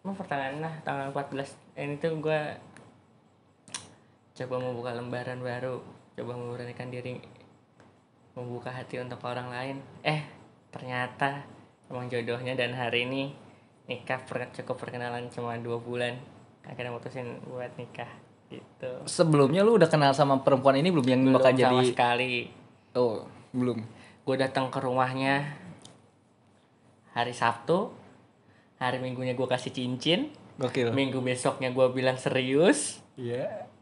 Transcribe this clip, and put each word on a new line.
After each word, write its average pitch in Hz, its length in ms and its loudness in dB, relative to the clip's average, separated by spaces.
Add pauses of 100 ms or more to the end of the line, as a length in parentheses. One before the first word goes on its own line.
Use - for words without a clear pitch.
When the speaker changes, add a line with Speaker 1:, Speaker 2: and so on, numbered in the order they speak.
Speaker 1:
oh, 190 100 -8
pertengahan 143 480 -6
lah, 160 200 -6
tanggal 139 300 -6
empat 139 180 -6
belas. 139 220 -8 (240)
Eh, 147 100 -12
ini 143 140 -6
tuh 160 180 -2
gue 156 260 0 (1900)
coba 123 260 -6
membuka 123 320 -6
lembaran 123 480 -8
baru, 127 420 -6 (320)
coba 120 200 -10
memberanikan 120 560 -10
diri, 123 320 -10 (1120)
membuka 123 380 -10
hati 127 260 -10
untuk 123 260 -10
orang 123 260 -6
lain. 131 280 -8 (240)
Eh, 151 200 0 (480)
ternyata 127 760 -4 (420)
emang 123 200 -8
jodohnya 123 460 -4
dan 123 200 -2
hari 120 320 -2
ini 135 180 -4 (600)
nikah 127 340 -6
per-, 123 320 -8
cukup 123 280 -8
perkenalan 120 500 -8
cuma 120 260 -6
dua 117 220 -4
bulan. 120 400 -4 (460)
Akhirnya 123 280 -8
mutusin 120 520 -10
buat 123 320 -10
nikah 120 340 -12 (380)
gitu. - 440 -12 (120)
Speaker 2:
Sebelumnya 151 580 6
lu 226 140 8
udah 170 120 10
kenal 147 240 6
sama 139 280 4
perempuan 135 360 6
ini 151 140 4
belum 156 160 4
yang 127 180 6
Speaker 1:
Belum 131 120 6
Speaker 2:
bakal - 160 8
Speaker 1:
sama 131 80 4
Speaker 2:
jadi 127 240 6
Speaker 1:
sekali. 123 500 2 (600)
Speaker 2:
Oh, 120 320 2 (240)
belum. 123 320 0 (420)
Speaker 1:
Gue 135 120 0
datang 131 340 0
ke 135 100 -4
rumahnya 131 800 0 (1500)
hari 120 200 -2
Sabtu, 160 640 0 (840)
hari 127 220 -2
Minggunya 127 360 -4
gue 127 120 0
kasih 127 240 -2
cincin. 131 640 0 (220)
Speaker 2:
Gokil. 123 360 0
Speaker 1:
Minggu 131 280 0
besoknya 127 500 -2
gue 127 220 4
bilang 127 240 2
serius. 131 840 2 (120)
Speaker 2:
Iya. 135 560 -6 (120)